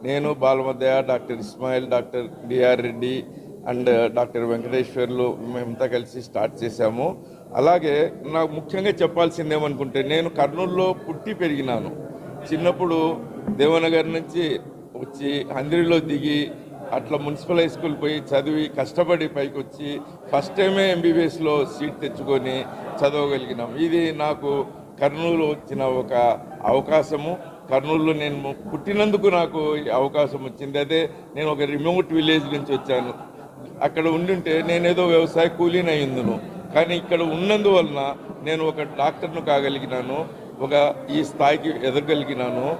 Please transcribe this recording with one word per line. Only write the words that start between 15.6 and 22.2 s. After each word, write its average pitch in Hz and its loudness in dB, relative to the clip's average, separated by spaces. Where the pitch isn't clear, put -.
దిగి, 147 0
అట్లా 147 -2
మున్సిపల్ 151 0
హై 165 4
స్కూల్ 160 -4
పోయి 151 0
చదివి 147 2
కష్టపడి 156 0
పైకి 139 -4
వచ్చి 143 -10
ఫస్ట్ 143 0
టైమే 196 4
ఎంబీబీఎస్లో 165 2
సీట్ 151 -6
తెచ్చుకొని 131 -2